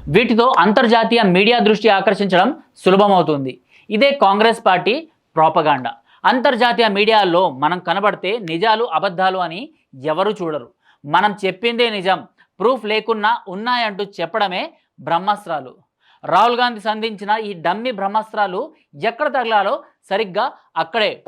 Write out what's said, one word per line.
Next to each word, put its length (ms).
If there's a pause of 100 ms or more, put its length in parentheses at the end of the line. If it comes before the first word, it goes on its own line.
వీటితో 500
అంతర్జాతీయ 640
మీడియా 380
దృష్టి 300
ఆకర్షించడం 760 (140)
సులభమవుతుంది. 840 (280)
ఇదే 220
కాంగ్రెస్ 540
పార్టీ 440 (260)
ప్రోపగాండా. 580 (320)
అంతర్జాతీయ 600
మీడియాలో 640
మనం 300
కనబడితే 580
నిజాలు 460
అబద్ధాలు 540
అని 320 (340)
ఎవరు 280
చూడరు. 380 (360)
మనం 300 (100)
చెప్పిందే 440
నిజం, 380 (320)
ప్రూఫ్ 260
లేకున్నా 520 (100)
ఉన్నాయంటూ 560
చెప్పడమే 680 (260)
బ్రహ్మాస్త్రాలు. 760 (500)
రాహుల్ 340
గాంధీ 200
సంధించిన 500
ఈ 240
డమ్మీ 380
బ్రహ్మాస్త్రాలు 840 (300)
ఎక్కడ 300
తగిలాలో 500 (260)
సరిగ్గా 420 (260)
అక్కడే 500